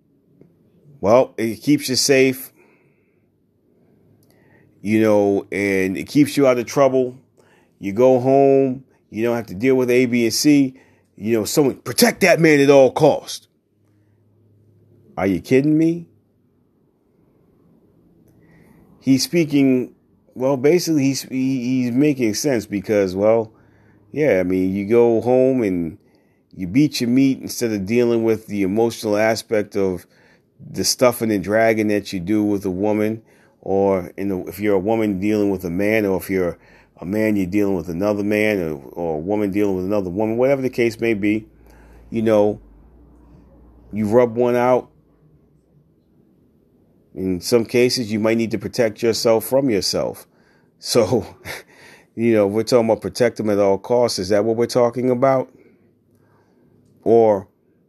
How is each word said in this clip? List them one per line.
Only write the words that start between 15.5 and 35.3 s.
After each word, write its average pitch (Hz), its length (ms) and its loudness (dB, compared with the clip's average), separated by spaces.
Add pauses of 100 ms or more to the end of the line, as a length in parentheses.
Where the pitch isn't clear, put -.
me? 165 300 -2 (3000)
He's 131 220 2
speaking, 139 720 0 (400)
well, 131 220 -2
basically, 151 480 2
he's, 135 180 -2
he, 131 640 -2
he's 120 80 -4
making 127 420 0
sense 123 320 -2
because, 98 480 -2
well, 110 380 2 (600)
yeah, 123 280 0
I - 20 0
mean, 92 320 -2
you 101 120 -6
go 117 340 2
home 127 420 2
and 87 360 -4 (560)
you 90 120 -10
beat 139 340 0
your 120 100 -2
meat 135 280 2
instead - 340 -6
of 98 140 -4
dealing 117 380 0
with 110 240 -2
the 101 140 -4
emotional 107 540 -2
aspect 110 600 -2
of 95 300 -4 (520)
the - 260 -8
stuffing 120 460 0
and 98 140 -2
dragging 110 440 0
that 104 240 -4
you 98 80 -8
do 104 220 -2
with 101 220 -2
a 95 60 -4
woman, 107 520 -2 (380)
or, 95 580 -2
you 95 60 -6
know, 95 240 -6
if 85 100 -14
you're 104 160 0
a 95 40 2
woman 104 420 -2
dealing 104 300 0